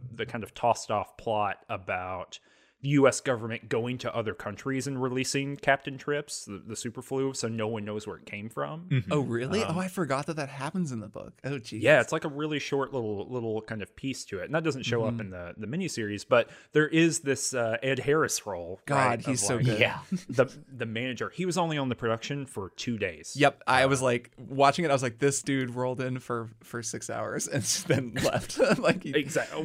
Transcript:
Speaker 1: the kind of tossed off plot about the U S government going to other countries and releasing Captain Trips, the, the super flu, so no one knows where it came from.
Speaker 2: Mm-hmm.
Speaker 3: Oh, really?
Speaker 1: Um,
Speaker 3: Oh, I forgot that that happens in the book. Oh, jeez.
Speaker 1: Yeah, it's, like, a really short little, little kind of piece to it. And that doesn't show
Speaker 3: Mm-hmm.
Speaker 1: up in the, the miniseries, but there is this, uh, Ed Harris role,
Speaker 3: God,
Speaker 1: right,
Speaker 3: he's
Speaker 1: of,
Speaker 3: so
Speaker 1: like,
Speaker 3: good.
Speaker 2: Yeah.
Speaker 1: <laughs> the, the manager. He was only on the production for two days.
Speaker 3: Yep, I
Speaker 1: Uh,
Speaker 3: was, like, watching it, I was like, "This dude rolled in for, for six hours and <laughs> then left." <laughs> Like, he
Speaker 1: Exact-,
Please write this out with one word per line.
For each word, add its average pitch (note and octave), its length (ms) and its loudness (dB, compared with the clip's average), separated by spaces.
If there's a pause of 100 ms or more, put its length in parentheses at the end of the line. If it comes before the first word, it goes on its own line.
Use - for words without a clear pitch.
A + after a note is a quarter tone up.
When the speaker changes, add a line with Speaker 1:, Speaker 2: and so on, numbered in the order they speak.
(140)
Speaker 1:
the - 120 -6
kind B2 200 -8
of - 80 -14
tossed - 380 2
off G#2 260 -2
plot G#2 400 -2 (100)
about F#2 720 -8 (440)
the C#3 60 -4
U C#3+ 180 8
S A#2 140 4
government A2+ 480 -4
going B2 300 -2
to - 160 -6
other G#2+ 180 -2
countries C3 540 -4
and C3+ 120 -4
releasing C3 560 -2
Captain C#3 440 2
Trips, - 460 -6
the, G2 200 -10
the A2 100 -10
super B2 280 -8
flu, C3+ 320 -2
so A#2+ 120 -4
no A2+ 200 -2
one A2 180 -4
knows G#2+ 220 -6
where F#2 100 -10
it - 80 -20
came G#2 240 -10
from. D3 400 -6
Speaker 2:
Mm-hmm. C3+ 240 0
Speaker 3:
Oh, D3+ 60 2
really? B2+ 420 -2
Speaker 1:
Um, G3 160 0
Speaker 3:
Oh, - 20 0
I F#3 80 -2
forgot D3 380 0
that D#3 120 -4
that C#3 120 -4
happens C#3 420 -4
in A#2 80 -6
the G2 80 -10
book. - 260 -12 (100)
Oh, C3+ 160 -4
jeez. G#2+ 240 -8
Speaker 1:
Yeah, C3 180 8
it's, - 100 0
like, D#3+ 140 -2
a - 20 -2
really D3+ 300 -4
short C#3 340 0
little, A2 380 -2
little A2+ 320 -2
kind G#2+ 220 -6
of - 120 -14
piece C3+ 300 -6
to F#2+ 140 -6
it. F2 60 -6
And B2+ 100 -2
that E3 80 0
doesn't C3+ 180 0
show A#2 200 2
Speaker 3:
Mm-hmm. A2+ 140 2
Speaker 1:
up A#2 60 -6
in G2 80 -8
the, F2 280 -10
the G#2 100 -6
miniseries, A#2 600 -4
but A#2+ 220 6 (220)
there D3+ 160 6
is D#3+ 320 6
this, C3+ 340 0
uh, A#2 300 2
Ed C3 160 2
Harris C#3+ 480 2
role, F2 400 -6
Speaker 3:
God, C#3 100 2
Speaker 1:
right, B2 300 2
Speaker 3:
he's B2+ 160 2
Speaker 1:
of, - 40 0
Speaker 3:
so B2+ 100 2
Speaker 1:
like, B2+ 80 4
Speaker 3:
good. A2 140 4
Speaker 2:
Yeah. A#2 200 4 (160)
Speaker 1:
<laughs> - 140 -6
the, B2 220 4 (240)
the A#2 120 -6
manager. A2+ 420 -4
He F3+ 160 -4
was F3+ 140 0
only D#3+ 180 2
on C#3 100 0
the A#2+ 80 0
production B2+ 520 -2
for F#2+ 240 -8
two - 260 -4
days. F2 380 -6
Speaker 3:
Yep, C#3 320 4
I B2+ 160 6
Speaker 1:
Uh, C3+ 60 6
Speaker 3:
was, C3+ 120 2
like, B2 380 0
watching C#3 460 4
it, D3+ 40 2
I C#3 40 4
was C3 100 4
like, A#2 160 -4
"This C#3 240 2
dude C3 320 0
rolled B2+ 260 -2
in B2+ 160 -2
for, A#2 320 -6 (140)
for A#2+ 180 -8
six A2+ 300 -8
hours A2 360 -4
and - 160 -2
<laughs> - 240 -2
then C3 260 2 (100)
left." - 340 0 (120)
<laughs> G#3 100 4
Like, D#3+ 240 2
he C#3+ 100 -8
Speaker 1:
Exact-, C#3+ 400 0 (100)